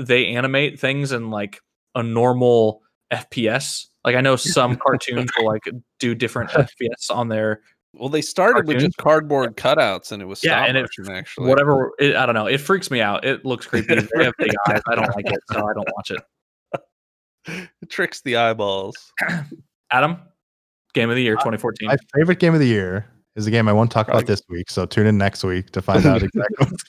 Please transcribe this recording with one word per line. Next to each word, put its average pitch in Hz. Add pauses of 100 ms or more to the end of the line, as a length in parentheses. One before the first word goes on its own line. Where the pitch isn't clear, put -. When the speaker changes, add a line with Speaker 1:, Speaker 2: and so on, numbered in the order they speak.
Speaker 1:
they 123
animate 135
things 135
in, 117
like, 104 (340)
a 123
normal 117 (300)
F -
P 113
S. 131 (180)
Like, 127
I 127
know 135
some 127
Speaker 2:
<laughs> -
Speaker 1:
cartoons 123
will, 113
like, 110 (380)
do 120
different 117
F 139
P 120
S -
on 117
their 110 (340)
Speaker 3:
Well, 127
they 151
started 180
with 151
Speaker 1:
cartoons. 135
Speaker 3:
just 180
cardboard 147
cutouts, 123
and 101
it 95
was 98
Speaker 1:
Yeah, 160
Speaker 3:
stop 135
Speaker 1:
and 127
it, 120 (100)
Speaker 3:
motion, 98
actually. 123
Speaker 1:
whatever, 135
it, 143
I 127
don't 120
know. 107
It 135
freaks 180
me 123
out. 101
It 131
looks 127
creepy. 120
Speaker 3:
<laughs> 107
Speaker 1:
They -
have 123
big - (160)
eyes. 104
I 117
don't 110
like 101
it, 98 (140)
so 113
I 107
don't 104
watch -
it. - (680)
Speaker 3:
<laughs> 175 (100)
It -
tricks -
the 123
eyeballs. 107 (380)
Speaker 1:
<clears throat> -
Adam, 151 (760)
game 117
of 117
the 127
year, 110
Speaker 4:
Uh, 135
Speaker 1:
twenty 113
fourteen. 107
Speaker 4:
my 135 (200)
favorite 170
game 165
of 160
the 139
year 101 (300)
is 107
a 110
game 113
I 104
won't 113
talk 110
about -
Speaker 3:
Probably 117
Speaker 4:
this 98
week, 87
so 92
tune 104
in 107
next 98
week 90
to -
find 95
out -
Speaker 3:
<laughs> -
Speaker 4:
exactly -
what's -